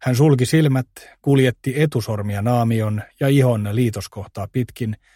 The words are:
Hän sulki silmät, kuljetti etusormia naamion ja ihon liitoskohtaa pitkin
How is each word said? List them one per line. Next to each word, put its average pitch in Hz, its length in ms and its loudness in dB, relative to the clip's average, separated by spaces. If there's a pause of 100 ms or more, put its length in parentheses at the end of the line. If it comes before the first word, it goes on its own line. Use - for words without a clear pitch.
Hän 127 140 0
sulki 135 300 4
silmät, 139 440 0 (320)
kuljetti 135 600 0
etusormia 104 600 -4
naamion 113 640 0 (160)
ja 139 80 0
ihon 123 440 2
liitoskohtaa 104 800 -6
pitkin 113 460 -6 (180)